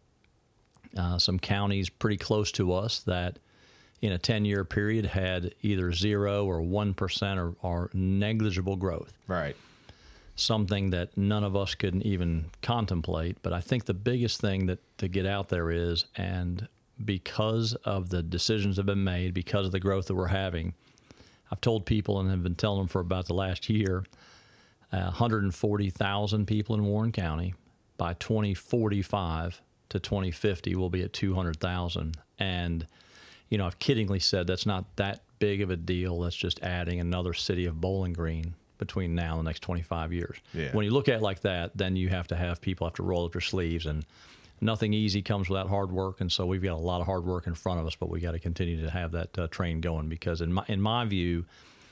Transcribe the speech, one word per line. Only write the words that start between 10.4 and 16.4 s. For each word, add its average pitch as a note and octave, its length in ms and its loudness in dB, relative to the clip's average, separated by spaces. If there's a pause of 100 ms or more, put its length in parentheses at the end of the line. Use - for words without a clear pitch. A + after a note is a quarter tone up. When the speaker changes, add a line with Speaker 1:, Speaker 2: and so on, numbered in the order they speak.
Speaker 1:
that F2 260 -2
none G#2 260 4
of G2 120 0
us G2 180 0
could F#2 300 0
even E2+ 480 0 (100)
contemplate. F2+ 800 0
But F2+ 120 -2
I F2 60 -2
think A#2 260 0
the F#2+ 100 0
biggest A#2+ 440 0
thing F#2+ 280 2
that F2+ 120 0 (200)
to G2 80 0
get F#2 180 0
out G2 240 -2
there E2+ 220 0
is, E2+ 340 0 (100)
and F#2 520 -2 (360)